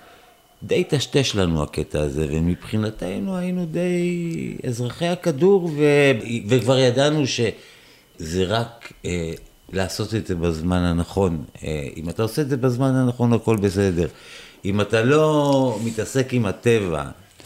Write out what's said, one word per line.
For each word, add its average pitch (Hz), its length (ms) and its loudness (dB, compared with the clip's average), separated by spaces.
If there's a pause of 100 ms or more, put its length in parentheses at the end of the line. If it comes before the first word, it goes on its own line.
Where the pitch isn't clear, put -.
(640)
די 175 220 0
טשטש 139 500 0
לנו 82 280 2
הקטע 76 380 -4
הזה, 76 300 0
ומבחינתנו 110 1040 -4
היינו 180 300 -4
די 175 500 -2 (500)
אזרחי 123 400 -4
הכדור, 175 680 2
ו-, 147 340 6 (380)
וכבר 127 300 4
ידענו 135 480 4
שזה - 1160 -4
רק, 117 480 -4 (120)
אה, 85 280 -4 (400)
לעשות 95 420 -4
את 101 120 -2
זה 92 80 -4
בזמן 85 480 0
הנכון. 85 640 0 (200)
אה, 73 320 -6
אם 80 120 -8
אתה 85 140 -4
עושה 110 200 -2
את 135 60 -4
זה 139 80 -2
בזמן 131 380 0
הנכון, 123 380 2
הכל 113 240 2
בסדר. 95 500 2 (580)
אם 101 160 0
אתה 113 220 2
לא 143 840 4
מתעסק 123 500 -2
עם 117 120 2
הטבע 92 580 0 (420)